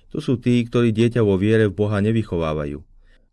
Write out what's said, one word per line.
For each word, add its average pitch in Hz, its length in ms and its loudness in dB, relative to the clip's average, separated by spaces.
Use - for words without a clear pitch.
To - 80 -8
sú 131 240 -4
tí, 123 160 2
ktorí 120 320 0
dieťa 117 320 0
vo 98 160 2
viere 107 320 2
v 90 80 -10
Boha 104 240 0
nevychovávajú. 80 800 -2